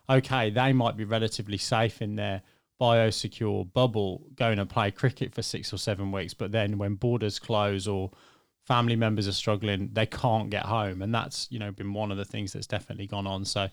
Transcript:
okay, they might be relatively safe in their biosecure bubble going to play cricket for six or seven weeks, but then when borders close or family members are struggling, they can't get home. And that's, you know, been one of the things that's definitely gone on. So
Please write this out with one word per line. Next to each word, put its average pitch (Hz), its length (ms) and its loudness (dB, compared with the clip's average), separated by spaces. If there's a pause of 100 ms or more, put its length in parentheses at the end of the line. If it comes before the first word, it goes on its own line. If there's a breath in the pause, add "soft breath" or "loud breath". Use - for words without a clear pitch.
okay, 131 420 4
they 127 220 4
might 117 240 2
be 110 80 -4
relatively 107 540 -2
safe 113 420 2
in 104 160 -4
their 101 260 -4 (380 soft breath)
biosecure 110 920 2
bubble 107 500 0 (140)
going 113 200 2
to 101 80 0
play 104 260 0
cricket - 440 -2
for 113 80 -6
six - 300 -8
or 98 60 -4
seven 98 340 -2
weeks, 92 200 -4
but 101 200 -6
then 104 260 0
when 101 160 0
borders 107 440 0
close 101 500 0
or 95 240 -2 (520 soft breath)
family 117 320 4
members 110 320 2
are 98 40 -2
struggling, 104 600 0
they 107 140 2
can't 110 420 0
get 101 160 -2
home. 98 380 -2
And 107 120 -2
that's, 113 360 -4
you 123 80 -8
know, 104 140 -6
been 98 200 -6
one 104 200 -4
of 95 40 -4
the 98 80 -4
things 101 280 -6
that's 101 140 -10
definitely 101 400 -6
gone 101 200 -4
on. 98 180 -4
So 98 280 -2